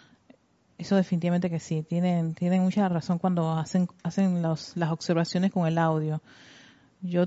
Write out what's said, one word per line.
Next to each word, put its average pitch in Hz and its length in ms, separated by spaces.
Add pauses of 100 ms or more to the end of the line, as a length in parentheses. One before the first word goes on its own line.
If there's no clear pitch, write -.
(800)
eso 196 180
definitivamente 175 540
que 165 100
sí. 156 220
Tienen, 170 520
tienen 185 280
mucha 185 260
razón 170 300
cuando 170 340
hacen, 175 360 (140)
hacen 180 400
los, 165 340
las 165 140
observaciones 170 640
con 175 140
el 165 120
audio. 156 440 (800)
Yo, 175 260